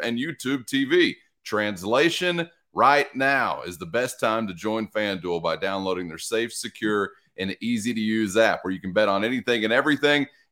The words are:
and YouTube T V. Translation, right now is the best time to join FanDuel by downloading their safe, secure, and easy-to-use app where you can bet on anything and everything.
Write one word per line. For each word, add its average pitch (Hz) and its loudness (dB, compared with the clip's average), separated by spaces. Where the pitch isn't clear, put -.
and 117 -2
YouTube 139 -6
T 139 0
V. 147 2
Translation, 135 0
right 139 4
now 127 0
is 85 -10
the 90 -10
best 117 -4
time 113 0
to 95 -8
join 107 -4
FanDuel 90 -2
by 82 0
downloading 92 -2
their 80 -12
safe, 113 -4
secure, 104 -2
and 95 -4
easy-to-use 110 0
app 110 4
where 95 -2
you 92 -6
can 92 -6
bet 104 4
on 98 2
anything 117 0
and 110 2
everything. 143 2